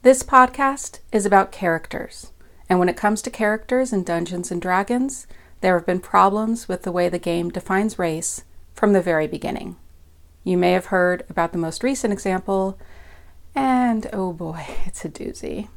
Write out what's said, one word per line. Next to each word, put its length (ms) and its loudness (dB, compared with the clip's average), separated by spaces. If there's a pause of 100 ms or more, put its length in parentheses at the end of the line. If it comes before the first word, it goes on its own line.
This 200 6
podcast 720 2 (140)
is 160 2
about 240 6
characters, 800 -4 (360)
and 120 4
when 100 4
it 80 -2
comes 240 0
to 80 -6
characters 640 0
in 100 0
Dungeons 460 -4
and 100 -4
Dragons, 680 -2 (320)
there 180 4
have 80 -2
been 140 0
problems 680 2
with 140 -4
the 100 -6
way 160 0
the 120 -2
game 320 -2
defines 480 -2
race 440 -4 (300)
from 200 4
the 80 6
very 260 0
beginning. 480 -8 (680)
You 140 0
may 140 4
have 160 0
heard 420 0
about 220 -2
the 80 -4
most 240 -6
recent 280 -2
example, 680 -2 (760)
and 580 0
oh 220 -4
boy, 320 -10 (220)
it's 180 -6
a 40 -6
doozy. 680 -10